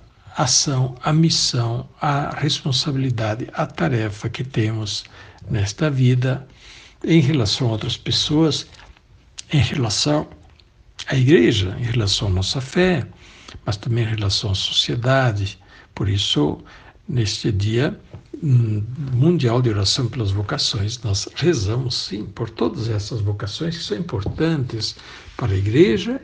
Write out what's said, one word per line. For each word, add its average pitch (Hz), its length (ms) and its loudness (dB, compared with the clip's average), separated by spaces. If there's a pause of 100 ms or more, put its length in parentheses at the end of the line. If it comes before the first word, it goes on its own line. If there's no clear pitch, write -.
(380)
ação, 131 640 2
a 156 100 0
missão, 131 800 2 (100)
a 147 360 -2
responsabilidade, 131 1200 -2
a 156 120 -2
tarefa 113 640 -2
que - 140 -6
temos 110 640 -2 (440)
nesta 104 400 0
vida 131 580 2 (560)
em 170 160 6
relação 127 480 2
a 110 40 2
outras 110 260 -4
pessoas, 151 720 0 (840)
em 151 60 6
relação 147 680 0 (800)
à - 80 0
igreja, 127 640 4
em 120 40 -4
relação 110 440 0
à 95 40 2
nossa 95 300 0
fé, 180 440 2 (600)
mas 110 100 -2
também 117 300 0
em 110 100 -2
relação 101 360 -2
à 98 40 0
sociedade. 120 1040 0 (340)
Por - 140 -2
isso, 101 520 0 (500)
neste 117 420 0
dia, 110 480 0 (420)
hum, 117 400 2 (300)
mundial 131 500 4
de 123 80 4
oração 104 380 0
pelas 104 240 -2
vocações, 104 720 -2
nós 101 320 -2
rezamos, 127 720 0
sim, 202 160 -8
por 123 260 -8
todas 196 380 -4
essas 110 320 -4
vocações 104 580 -4
que - 60 -12
são 208 140 -6
importantes 156 960 -4 (400)
para - 160 -2
a 95 60 2
igreja 185 680 0